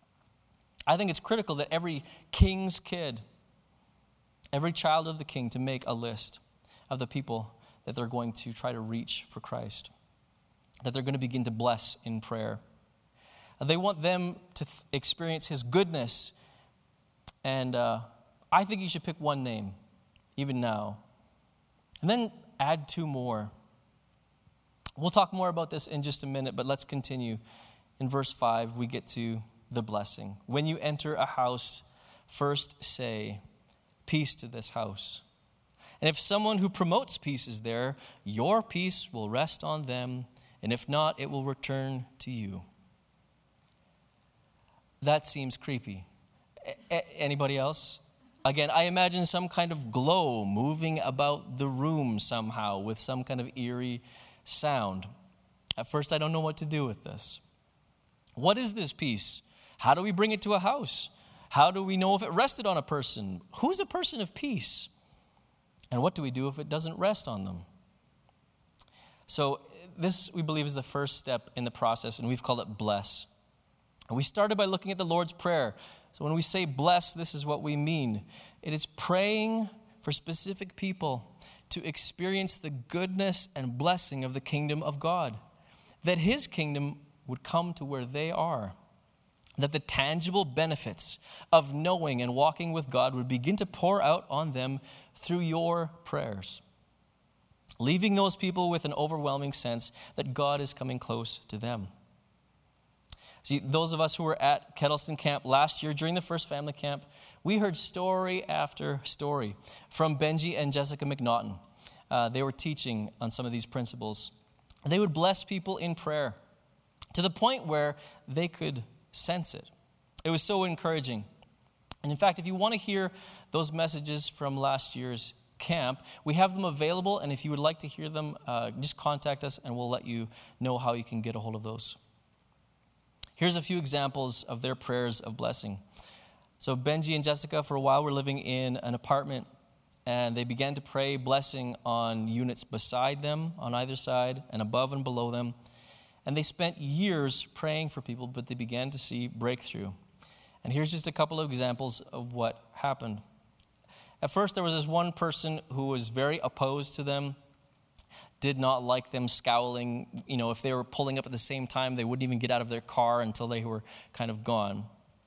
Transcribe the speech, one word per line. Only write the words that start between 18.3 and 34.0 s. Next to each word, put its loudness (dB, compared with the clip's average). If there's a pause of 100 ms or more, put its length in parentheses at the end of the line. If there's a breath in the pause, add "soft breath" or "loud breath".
I 6
think -2
you -4
should -2
pick -6
one 0
name, -4 (600)
even -2
now, -2 (1040)
and 2
then 2 (280)
add 0
two -2
more. -2 (1500)
We'll 0
talk 6
more 0
about -2
this -2
in -4
just 0
a -8
minute, -4
but -4
let's 0
continue. -4 (600 loud breath)
In -2
verse 0
five, 0
we -2
get -6
to -4 (280)
the -2
blessing. -4
"When 0
you 0
enter -4
a 0
house, -2 (440 loud breath)
first 0
say, 0 (640)